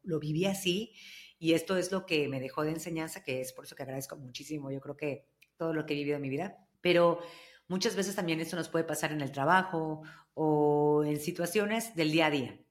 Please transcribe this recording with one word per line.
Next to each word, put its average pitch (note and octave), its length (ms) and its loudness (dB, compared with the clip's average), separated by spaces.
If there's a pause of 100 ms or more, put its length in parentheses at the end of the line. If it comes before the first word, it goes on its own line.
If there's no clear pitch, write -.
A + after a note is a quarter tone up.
lo D#3+ 160 -2
viví D#3 260 0
así, F#3+ 480 -2 (460)
y D#3+ 140 4
esto E3 220 2
es F3+ 160 0
lo F#3+ 140 -2
que D3 240 2
me C3+ 100 -4
dejó C3 240 -4
de D#3 80 0
enseñanza, D#3+ 520 -6
que B2+ 180 -4
es B2+ 100 -8
por C3+ 140 -16
eso - 100 -18
que - 80 -10
agradezco C3 320 -8
muchísimo, C#3 560 -10
yo C3+ 80 -6
creo C3+ 160 -12
que C#3+ 320 -8 (300)
todo E3 160 -2
lo D#3 120 -2
que D#3 80 -2
he D3 40 -4
vivido C#3+ 180 -2
en D3 60 -4
mi C#3 80 -4
vida. E3 280 -6 (220)
Pero E3+ 400 6 (480)
muchas F#3+ 280 0
veces G3 200 -2
también E3 240 0
esto E3 160 -4
nos D#3+ 140 -4
puede D#3+ 160 2
pasar D3+ 260 -2
en D3+ 100 -2
el C3+ 100 -4
trabajo D#3+ 720 2 (320)
o D3+ 680 4
en D3 140 0
situaciones G#3 760 -2
del D#3+ 160 2
día D#3+ 160 6
a D#3 40 2
día. B2+ 400 -2